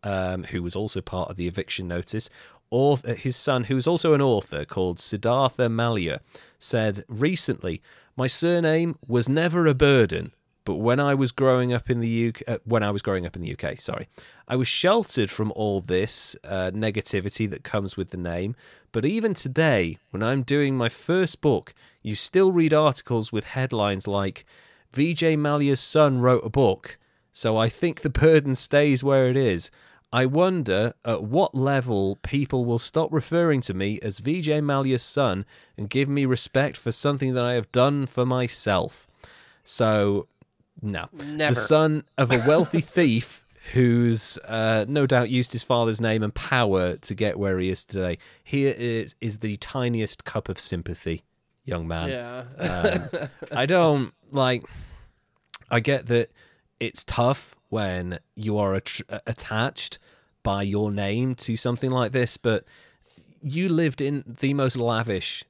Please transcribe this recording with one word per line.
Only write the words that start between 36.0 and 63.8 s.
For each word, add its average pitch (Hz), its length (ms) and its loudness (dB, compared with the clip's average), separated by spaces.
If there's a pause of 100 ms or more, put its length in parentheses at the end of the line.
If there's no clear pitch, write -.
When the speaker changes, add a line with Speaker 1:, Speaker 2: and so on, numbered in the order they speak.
Speaker 1:
me 139 180 0
respect 131 520 0
for 117 160 -4
something 139 400 -2
that 123 100 0
I 120 100 0
have 120 200 -2
done 139 320 4
for 123 200 -2
myself.'" 120 840 -2 (560)
So 104 640 0 (540)
no. 95 320 -6
Speaker 2:
Never. 147 400 -2
Speaker 1:
The 120 60 2
son 156 440 2 (140)
of 131 140 2
a 123 160 2
wealthy 165 340 4
Speaker 2:
<laughs> - 180 -4
Speaker 1:
thief 120 440 0 (300)
who's, 120 720 2
uh, 110 420 0
no 139 200 2
doubt 123 220 4
used 123 220 0
his 117 120 -4
father's 113 360 2
name 110 220 2
and 107 140 -2
power 95 640 0
to - 180 -10
get 104 240 -2
where 98 200 0
he 92 100 -2
is 90 140 -4
today. 90 340 -4 (260)
Here 139 340 0
is, 117 440 -4
is 107 180 -6
the 104 180 -4
tiniest 120 640 -4
cup - 260 -6
of 95 100 -6
sympathy, 82 640 -6 (400)
young 85 240 -6
man. 82 220 -2
Speaker 2:
Yeah. 123 340 -8 (760)
Speaker 1:
Um, 143 100 -8 (220)
Speaker 2:
<laughs> - 0 -
Speaker 1:
I 120 140 -2
don't, 151 480 2 (180)
like, 127 320 0 (1080)
I 120 80 4
get 135 280 -2
that 117 220 0 (500)
it's - 240 -6
tough - 520 -2 (140)
when 90 500 -4 (160)
you 107 240 -4
are 98 200 2
attr-, - 460 -6
attached - 720 -4 (460)
by 101 180 -2
your 104 300 -2
name 104 420 -2
to 120 220 -4
something 120 340 -2
like 123 220 0
this, 127 260 0
but 113 280 0 (760)
you 156 280 -2
lived 160 300 2